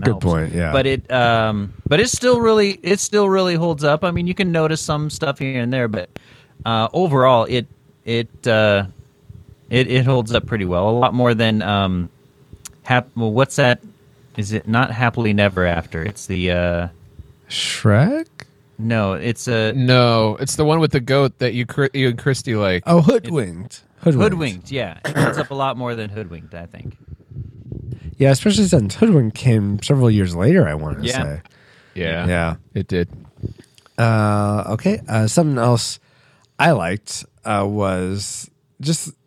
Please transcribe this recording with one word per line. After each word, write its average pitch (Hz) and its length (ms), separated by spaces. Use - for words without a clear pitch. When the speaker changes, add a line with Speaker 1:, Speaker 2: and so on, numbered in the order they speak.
Speaker 1:
Good - 60
Speaker 2:
helps. 117 180
Speaker 1:
point, 82 300
yeah. 82 180
Speaker 2:
But 135 140
it, 135 260
um, 110 640
but 151 140
it 247 80
still 247 320
really, 214 420
it 190 180
still 208 280
really 185 280
holds 160 280
up. 151 180
I 180 100
mean, 175 140
you 180 80
can 185 160
notice 160 300
some 151 300
stuff 143 300
here 135 200
and 120 100
there, 127 180
but, 101 200
uh, 113 300
overall, 131 500
it, 123 220
it, 117 400
uh, 107 380
it, 123 220
it 127 160
holds 120 260
up 117 140
pretty 110 180
well. 90 240
A 113 100
lot 123 140
more 120 220
than, 110 280
um, 92 460
hap-, 127 320
well, 113 160
what's 131 240
that? 123 240
Is 104 160
it 107 160
not 120 240
Happily 113 400
Never 98 340
After? 85 380
It's - 220
the, 90 260
uh, 87 360
Speaker 1:
Shrek? 180 760
Speaker 2:
No, 110 360
it's 110 340
a 110 240
Speaker 3:
No, 123 640
it's - 200
the 156 80
one 156 160
with 151 120
the 143 80
goat 131 400
that 120 140
you, 120 120
Chri-, 139 280
you 131 140
and 120 100
Christy 127 360
like. 98 320
Speaker 1:
Oh, 170 160
Hoodwinked. 139 800
Hoodwinked. 156 200
Speaker 2:
Hoodwinked, 117 380
yeah. 107 340
It - 120
holds 143 220
up 147 120
a 139 40
lot 135 220
more 123 200
than 107 140
Hoodwinked, 87 440
I 85 120
think. - 300
Speaker 1:
Yeah, 135 140
especially 196 360
since 117 280
Hoodwinked 151 420
came 104 460
several 131 280
years 95 260
later, 117 320
I 76 60
wanna 76 280
Speaker 2:
Yeah. 123 200
Speaker 1:
say. 73 180
Speaker 3:
Yeah. 85 320
Speaker 1:
Yeah. 85 280
Speaker 3:
It 98 120
did. 87 220
Speaker 1:
Uh, 104 720
okay. 180 400
Uh, 110 180
something 147 320
else 117 400
I 156 120
liked, 95 520
uh, 101 240
was 98 800
just 156 320